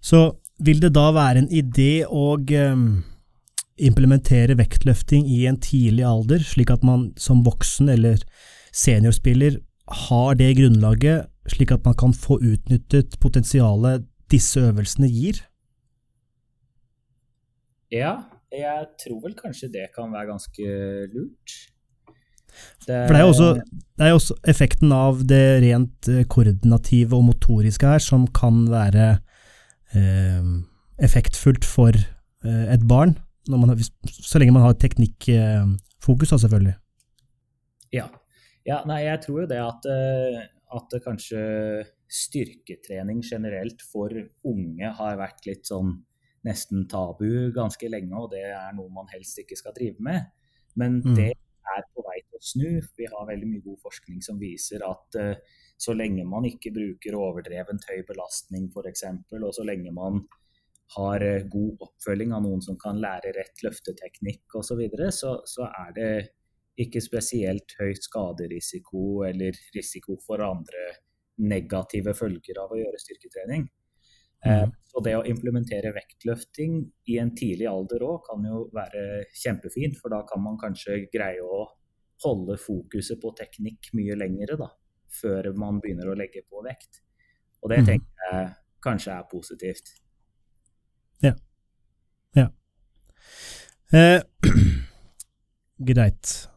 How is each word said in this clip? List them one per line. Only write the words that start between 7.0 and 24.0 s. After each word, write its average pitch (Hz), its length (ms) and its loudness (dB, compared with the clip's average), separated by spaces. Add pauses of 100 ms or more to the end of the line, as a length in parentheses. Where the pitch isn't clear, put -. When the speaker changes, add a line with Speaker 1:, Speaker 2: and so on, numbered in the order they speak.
Speaker 1:
som 127 280 4
voksen 139 460 2
eller 113 280 4 (540)
seniorspiller 123 880 4 (280)
har 123 480 0
det 131 220 4
grunnlaget, 123 680 4 (200)
slik - 240 2
at 147 140 2
man 127 100 6
kan 127 160 4
få - 280 0
utnyttet 120 800 0
potensialet 120 880 2 (240)
disse 135 300 4
øvelsene 117 500 2
gir? 123 320 -2 (2500)
Speaker 2:
Ja, 127 220 -4 (380)
jeg 147 360 -8 (140)
tror 117 240 -12
vel 208 100 -12
kanskje 131 380 -14
det 95 220 -12
kan 113 180 -12
være 104 180 -10
ganske 101 360 -12 (440)
lurt. - 440 -14 (1300)
Det 123 100 -6 (120)
Speaker 1:
For 156 80 8
det 143 40 8
er 165 60 8
jo 180 60 8
også, 160 180 6 (460)
det 151 100 2